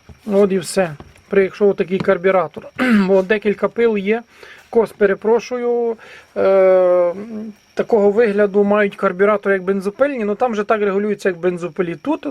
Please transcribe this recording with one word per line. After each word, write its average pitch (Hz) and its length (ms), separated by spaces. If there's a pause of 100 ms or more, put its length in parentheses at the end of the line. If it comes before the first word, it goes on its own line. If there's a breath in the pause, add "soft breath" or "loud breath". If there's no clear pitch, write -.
(260 soft breath)
От 202 260
і 190 60
все. 175 320 (380)
При, 196 140
якщо 196 260
отакий 190 300
карбюратор. 180 680 (200)
<clears throat> 214 200
Бо 190 160
декілька 208 460
пил 233 280
є. 208 260 (480 loud breath)
Кос, 226 220
перепрошую, 233 1040 (400 loud breath)
е, 185 800 (600)
такого 202 360
вигляду 208 540
мають 202 320
карбюратор, 202 560
як 190 100
бензопильні, 202 640
ну 208 100
там 233 200
же 208 100
так 214 160
регулюється, 202 480
як 180 100
бензопилі. 175 560
Тут 285 360